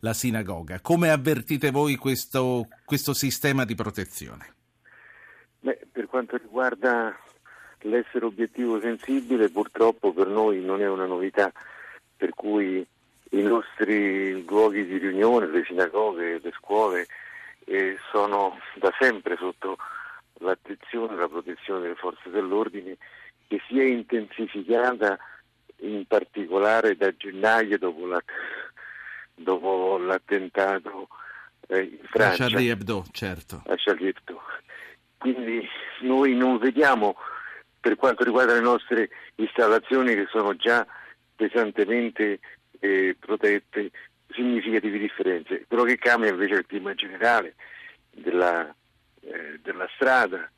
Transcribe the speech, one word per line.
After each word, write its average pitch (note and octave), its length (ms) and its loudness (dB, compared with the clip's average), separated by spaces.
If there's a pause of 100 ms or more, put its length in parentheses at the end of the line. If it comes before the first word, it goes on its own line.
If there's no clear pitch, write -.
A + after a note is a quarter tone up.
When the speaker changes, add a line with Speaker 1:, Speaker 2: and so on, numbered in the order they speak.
Speaker 1:
la A2+ 120 -2
sinagoga. F#2 640 -4
Come E3+ 300 2
avvertite C#3+ 640 0
voi C#3+ 240 2
questo, B2+ 720 -2 (180)
questo C#3+ 300 -2
sistema C3+ 500 0
di A2 80 -6
protezione? G2 800 -8 (1040)
Speaker 2:
Beh, - 320 -4
per A2+ 140 -6
quanto B2 320 -4
riguarda A#2 800 0 (680)
l'essere A2+ 400 0
obiettivo A2+ 540 -2
sensibile, A#2 680 0
purtroppo G#2 640 2
per F#2+ 140 2
noi G#2 340 2
non F#2+ 220 -2
è G2+ 40 0
una F#2+ 200 -2
novità, F#2 440 0 (640)
per - 200 -2
cui F#2+ 500 -2 (460)
i G2 100 2
nostri G2 1040 0
luoghi G#2 400 4
di F#2 140 -4
riunione, G2 480 2
le E2+ 180 0
sinagoghe, F2 800 -2
le E2+ 120 -8
scuole, G2 520 0 (580)
eh, F#2+ 320 -2 (140)
sono G2+ 480 0 (160)
da F#2+ 240 2
sempre A2 360 2
sotto F#2 420 -8 (640)
l'attenzione G2+ 720 -6
e - 20 -8
la E2+ 120 -2
protezione F2 540 -8
delle F2 140 -8
forze F2+ 340 -10
dell'ordine, F#2+ 680 -4 (500)
che - 200 -4
si B2+ 120 0
è C3+ 40 4
intensificata A2+ 1300 0 (600)
in G#2 280 -6
particolare G#2 920 2
da F#2+ 220 0
gennaio G2+ 640 0
dopo F2 260 -4
la, F2+ 160 -2 (1120)
dopo F#2 640 0
l'attentato, F#2+ 1120 -2 (580)
eh, F#2+ 160 0
in - 220 -6
Speaker 1:
A - 60 -18
Speaker 2:
Francia. G#2 380 4
Speaker 1:
Charlie A#2+ 220 4
Hebdo, G2+ 420 -4
certo. F2+ 540 -8
Speaker 2:
A - 100 -2
Charlie - 340 0
Hebdo. - 300 -10 (800)
Quindi A#2+ 500 -4 (340)
noi C3 340 4
non B2+ 240 4
vediamo, B2 560 4 (680)
per - 140 2
quanto B2 280 4
riguarda A#2+ 300 6
le A#2+ 80 6
nostre A#2 480 2 (280)
installazioni A#2+ 760 4
che G2+ 160 0
sono G2+ 260 2
già A#2 300 2 (500)
pesantemente, A2 1040 0 (400)
eh, F#2+ 400 2
protette, G#2 680 0 (400)
significative A2 720 0
differenze. F#2+ 680 -2
Quello A#2 140 2
che B2 160 4
cambia A#2 320 4
invece F#2+ 240 0
è G2+ 60 2
il F2 80 -6
clima G2 260 -6
generale G2+ 640 0 (560)
della, E2+ 580 0 (520)
eh, - 420 -12
della F2+ 320 -6
strada A2 520 2 (100)